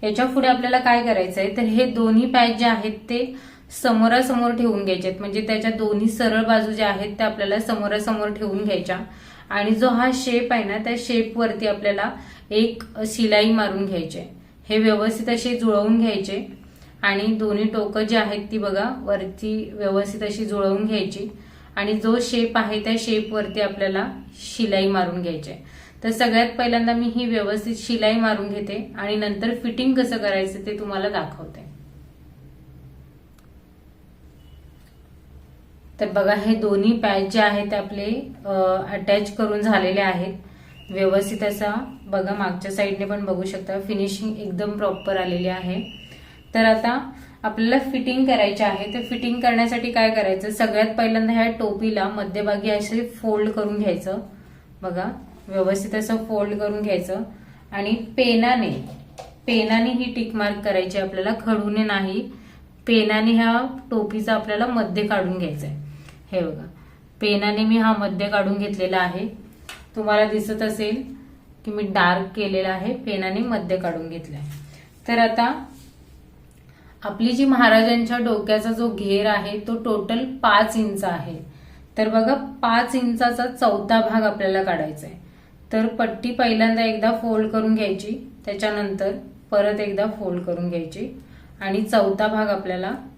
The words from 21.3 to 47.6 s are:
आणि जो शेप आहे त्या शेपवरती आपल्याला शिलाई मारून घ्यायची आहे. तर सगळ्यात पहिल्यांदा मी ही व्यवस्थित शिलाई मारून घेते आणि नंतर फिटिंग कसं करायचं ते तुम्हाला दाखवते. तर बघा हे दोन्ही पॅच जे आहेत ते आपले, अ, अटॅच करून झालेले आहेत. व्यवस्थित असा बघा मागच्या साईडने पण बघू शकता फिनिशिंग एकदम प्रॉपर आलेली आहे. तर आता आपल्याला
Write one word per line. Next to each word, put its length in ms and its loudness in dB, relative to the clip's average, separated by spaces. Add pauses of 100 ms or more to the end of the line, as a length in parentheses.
आणि 180 0
जो 280 2
शेप 360 0
आहे 260 0
त्या 160 0
शेपवरती 640 -2
आपल्याला 500 -2 (220)
शिलाई 540 0
मारून 340 0
घ्यायची 300 -6
आहे. 80 -14 (440)
तर 80 0
सगळ्यात 460 4
पहिल्यांदा 360 2
मी 220 0
ही 100 0
व्यवस्थित 520 -2
शिलाई 380 0
मारून 340 0
घेते 480 -6
आणि 180 -2
नंतर 480 -2
फिटिंग 300 0
कसं 240 2
करायचं 480 -2
ते 140 -6
तुम्हाला 300 -4
दाखवते. 640 -8 (4000)
तर 100 0
बघा 240 2
हे 220 2
दोन्ही 440 2
पॅच 340 0
जे 80 4
आहेत 300 2
ते 40 -2
आपले, 560 -4 (140)
अ, 80 -2 (400)
अटॅच 420 0
करून 260 0
झालेले 400 2
आहेत. 320 0 (560)
व्यवस्थित 540 2
असा 600 -2
बघा 280 -2
मागच्या 380 -4
साईडने 340 -2
पण 200 -4
बघू 180 -2
शकता 360 -6
फिनिशिंग 580 -4
एकदम 340 -4
प्रॉपर 460 -2
आलेली 300 0
आहे. 560 -6 (500)
तर 120 4
आता 460 2 (320)
आपल्याला 360 2